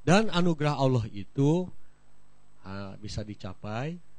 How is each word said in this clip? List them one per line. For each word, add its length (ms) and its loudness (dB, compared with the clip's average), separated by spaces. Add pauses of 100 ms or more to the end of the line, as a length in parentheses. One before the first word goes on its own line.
Dan 320 6
anugerah 480 4
Allah 320 4
itu, 560 2 (960)
ha, 360 -8
bisa 240 -6
dicapai 720 -6 (220)